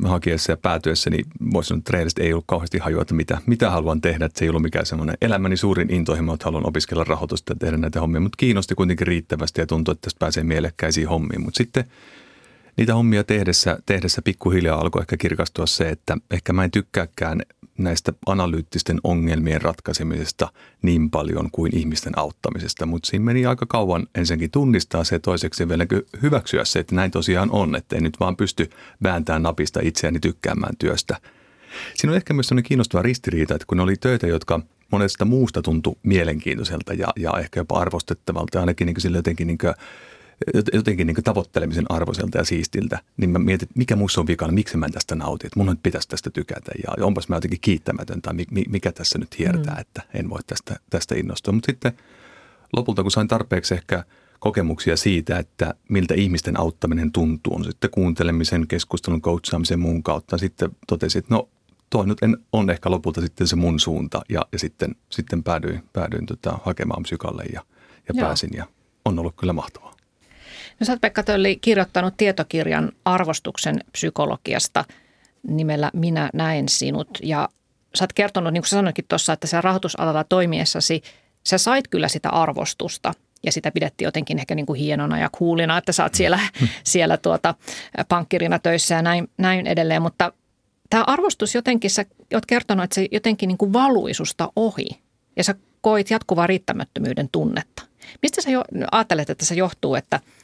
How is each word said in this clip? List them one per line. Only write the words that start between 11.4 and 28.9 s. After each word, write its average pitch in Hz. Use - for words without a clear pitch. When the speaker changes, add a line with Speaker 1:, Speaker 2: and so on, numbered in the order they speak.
Speaker 1:
Mut -
sitten 123
niitä 117
hommia 110
tehdessä, 92
tehdessä 92
pikkuhiljaa 90
alkoi 82
ehkä 85
kirkastua -
se, -
että 80
ehkä 90
mä 92
en 87
tykkääkään 85
näistä 90
analyyttisten 85
ongelmien 82
ratkaisemisesta 80
niin 82
paljon 80
kuin 82
ihmisten 78
auttamisesta. 82
Mut 82
siinä 101
meni 123
aika 123
kauan 92
ensinnäkin 82
tunnistaa 110
se 92
ja 85
toiseksi 85
vielä 87
niinku 98
hyväksyä 131
se, -
että 90
näin 92
tosiaan 90
on, 95
että -
en 80
nyt 80
vaan 90
pysty -